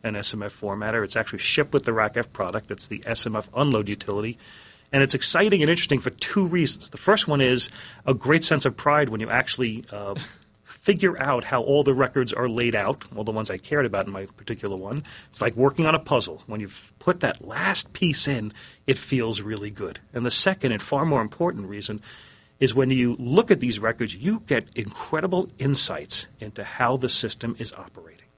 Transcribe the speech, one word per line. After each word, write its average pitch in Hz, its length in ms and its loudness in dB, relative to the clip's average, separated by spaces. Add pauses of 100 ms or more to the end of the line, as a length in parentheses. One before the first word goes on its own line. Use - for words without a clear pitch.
an 107 120 -4
S 104 180 -2
M 104 100 -6
F 101 160 -10
formatter. 107 440 -4
It's - 120 -6
actually 110 240 -2
shipped - 340 0
with 139 120 0
the 117 80 0
rack 110 240 2
F 117 160 -4
product. 101 380 -4
It's - 160 -10
the 107 180 -10
S 117 200 0
M 110 100 -4
F 104 200 -4
unload 120 340 2
utility. 104 480 -6 (540)
And 139 120 4
it's 123 120 2
exciting 185 460 4
and 147 80 4
interesting 165 300 2
for - 120 -4
two - 340 0
reasons. 165 440 0
The - 80 -14
first - 300 2
one 143 140 2
is 127 280 4 (360)
a 135 80 2
great 151 300 4
sense 151 220 4
of 120 120 0
pride 147 320 2
when 107 120 -4
you 113 80 -6
actually, 120 600 -2
uh, 101 280 -8
<laughs> - 60 -10 (380)
figure - 580 0
out 135 220 0
how 127 180 0
all 143 220 4
the 135 100 4
records 127 380 0
are 123 160 -2
laid 117 260 0
out, 107 300 -2 (100)
all 107 120 -6
the 110 60 -2
ones 110 180 -4
I 95 80 -6
cared 147 280 0
about 98 200 -2
in 98 80 -10
my 98 120 -10 (120)
particular 101 400 -6
one. 101 220 -6 (280)
It's - 140 -8
like 113 140 0
working 135 300 4
on 156 100 4
a 156 40 -2
puzzle. 101 480 -2
When 107 140 -8
you've - 380 -14
put 180 200 0
that - 260 -4
last - 460 -2
piece - 360 0
in, 110 260 -2 (320)
it 135 120 2
feels 113 440 -2
really 104 280 -8
good. 101 300 -10 (140)
And 123 120 -4
the 120 60 0
second 190 400 2
and 107 100 -2
far 143 240 0
more 143 160 2
important 110 460 -4
reason 104 340 -8 (600)
is 127 120 4
when 131 160 2
you 123 300 2
look 156 320 2
at 143 80 4
these 117 200 -2
records, 110 360 -2
you 190 320 -2
get 117 280 0
incredible 165 840 -4
insights 131 680 -2 (120)
into 104 240 -12
how 123 320 0
the 123 140 -2
system 113 500 -2
is 110 140 -10
operating. 87 540 -20 (100)